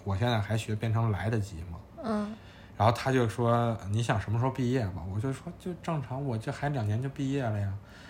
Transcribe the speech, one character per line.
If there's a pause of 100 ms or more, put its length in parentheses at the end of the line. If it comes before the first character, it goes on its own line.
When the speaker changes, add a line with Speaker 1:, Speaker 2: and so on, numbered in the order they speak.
Speaker 1:
我
现
在
还
学
编
程
来
得
及 (120)
吗？ (240)
Speaker 2:
嗯。 (420)
Speaker 1:
然
后
他
就
说， (140)
你
想
什
么
时
候
毕
业
吧？ (100)
我
就
说
就 (100)
正
常，
我
这
还
两
年
就
毕
业
了
呀。 (380)